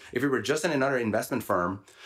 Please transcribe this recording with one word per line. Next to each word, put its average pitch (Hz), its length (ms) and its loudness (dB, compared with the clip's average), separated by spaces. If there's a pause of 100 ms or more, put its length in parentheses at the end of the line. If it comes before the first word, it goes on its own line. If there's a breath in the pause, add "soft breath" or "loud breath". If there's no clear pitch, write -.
(140 loud breath)
if 123 100 0
we 143 60 2
were 127 120 2
just 143 220 0
in 175 80 2
another 135 260 2
investment 113 460 0
firm 95 400 0 (220 loud breath)